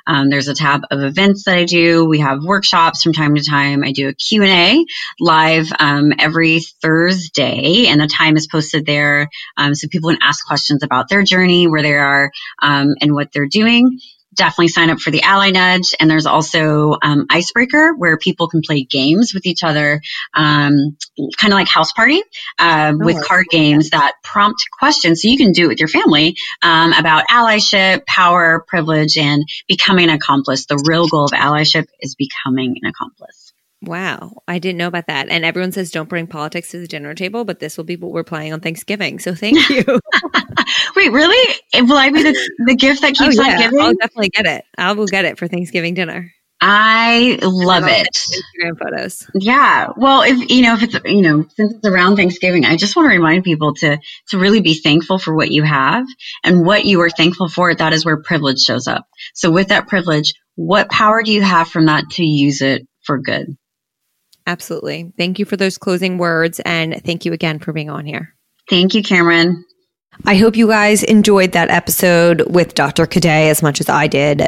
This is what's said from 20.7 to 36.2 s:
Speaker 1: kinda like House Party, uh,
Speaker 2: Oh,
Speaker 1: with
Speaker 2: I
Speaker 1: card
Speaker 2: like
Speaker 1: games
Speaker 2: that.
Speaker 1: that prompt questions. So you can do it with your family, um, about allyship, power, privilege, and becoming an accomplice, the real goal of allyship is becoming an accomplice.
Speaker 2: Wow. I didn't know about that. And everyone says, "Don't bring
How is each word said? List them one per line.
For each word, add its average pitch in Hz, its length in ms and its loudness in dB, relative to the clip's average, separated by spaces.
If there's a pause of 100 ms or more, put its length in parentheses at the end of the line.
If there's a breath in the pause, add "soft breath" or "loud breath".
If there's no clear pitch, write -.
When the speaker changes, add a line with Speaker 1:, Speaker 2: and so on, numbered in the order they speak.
Speaker 1:
kinda 202 180 2
like 185 100 2
House 160 240 0
Party, 277 320 0 (340 loud breath)
uh, 156 380 2
Speaker 2:
Oh, 156 100 -2
Speaker 1:
with 165 120 2
Speaker 2:
I 151 60 -6
Speaker 1:
card 180 300 0
Speaker 2:
like 165 80 2
Speaker 1:
games 151 300 4
Speaker 2:
that. 160 80 0
Speaker 1:
that 143 140 2 (100)
prompt 208 400 0 (160)
questions. 226 440 0
So 208 60 2
you 262 100 2
can 247 120 4
do 175 140 2
it 160 40 2
with 113 120 -2
your 156 80 0
family, 165 480 2 (260 loud breath)
um, 165 300 2
about 160 360 2
allyship, 214 800 2
power, 175 640 2
privilege, 156 500 0
and 147 240 0 (240 loud breath)
becoming 185 380 2
an 165 100 2
accomplice, 139 520 -2
the 143 200 -2
real 165 220 2
goal 156 160 0
of 143 80 -2
allyship 151 540 0 (140)
is 135 140 -12
becoming 131 680 -4
an 110 80 -8
accomplice. - 580 -14 (340)
Speaker 2:
Wow. 180 680 -10
I 175 100 -6
didn't 180 200 -6
know 175 100 -4
about 175 180 -8
that. 143 220 -6
And 165 160 -4
everyone 180 260 -4
says, 180 220 -8
"Don't 160 160 -8
bring 165 180 -6